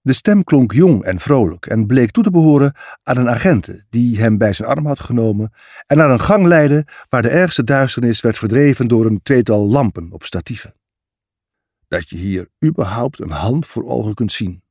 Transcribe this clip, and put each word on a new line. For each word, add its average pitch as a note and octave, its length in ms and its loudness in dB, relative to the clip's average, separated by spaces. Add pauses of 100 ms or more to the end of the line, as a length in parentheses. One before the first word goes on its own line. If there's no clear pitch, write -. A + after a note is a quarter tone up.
De C3 120 0
stem G#3 300 2
klonk B2+ 280 2
jong C#3 320 4
en F#2 160 -4
vrolijk A2+ 460 0
en A2 200 -2
bleek A#2+ 260 2
toe A#3 120 0
te G3 80 2
behoren D3 440 4 (280)
aan B2+ 140 -2
een B2 120 0
agente A2 600 -2
die A#2 300 0
hem A2 180 2
bij G#2 160 0
zijn A2 160 -8
arm D3 160 -2
had C#3+ 140 -4
genomen A2 540 -2 (340)
en D3 100 2
naar D#3 120 4
een A#2+ 100 2
gang G3+ 260 2
leidde D3+ 420 2 (220)
waar B2 120 -2
de A2+ 80 0
ergste E3 340 0
duisternis B2 580 -2
werd A2+ 160 -2
verdreven B2+ 500 0
door A2+ 180 2
een G#2+ 160 -2
tweetal G#2+ 460 0
lampen G#2 440 -2
op F2 120 -20
statieven. - 500 -12 (1120)
"Dat E2+ 220 -8
je F2+ 80 -14
hier F#2 320 -6 (160)
überhaupt A#2+ 540 -4
een - 120 -12
hand G#2+ 340 -4
voor - 220 -10
ogen G#2+ 260 -4
kunt G#2+ 180 -4
zien" F2+ 400 -8